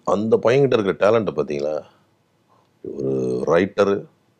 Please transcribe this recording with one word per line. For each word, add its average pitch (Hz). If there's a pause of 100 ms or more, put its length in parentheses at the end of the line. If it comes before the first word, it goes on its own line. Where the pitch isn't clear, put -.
அந்த 110
பையன்கிட்ட 110
இருக்கிற 98
டேலண்ட்டை 104
பார்த்தீங்களா? 73 (1160)
ஒரு 65
ரைட்டரு, 98 (360)